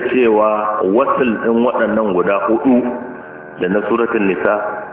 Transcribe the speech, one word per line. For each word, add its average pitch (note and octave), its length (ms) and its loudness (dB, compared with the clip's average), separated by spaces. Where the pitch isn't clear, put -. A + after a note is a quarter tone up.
cewa A2 380 4
wasl B2+ 480 2
ɗin A#2 240 2
waɗannan G#2+ 480 0
guda F2+ 320 2
hudu B2+ 380 2
da F2+ 80 -2
na G2+ 180 0
suratul A2+ 400 0
Nisa F#2+ 280 0